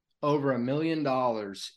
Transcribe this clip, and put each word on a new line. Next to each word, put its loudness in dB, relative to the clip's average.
over 2
a -2
million 0
dollars -2